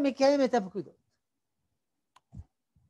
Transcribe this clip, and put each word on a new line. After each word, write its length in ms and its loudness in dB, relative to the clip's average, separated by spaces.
מקיים 420 2
את 80 -2
הפקודות. 420 -6